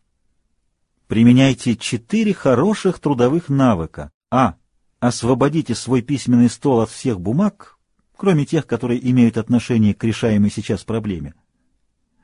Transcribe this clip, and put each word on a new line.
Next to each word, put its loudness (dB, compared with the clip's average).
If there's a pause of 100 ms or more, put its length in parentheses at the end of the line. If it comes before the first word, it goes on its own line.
(1080)
Применяйте 4
четыре -2
хороших 0
трудовых 0
навыка. 0 (200)
А. 0 (420)
Освободите -2
свой -2
письменный 2
стол 0
от -2
всех -6
бумаг, -4 (380)
кроме 0
тех, -2
которые -2
имеют 2
отношение 0
к -20
решаемой 0
сейчас -6
проблеме. -8 (880)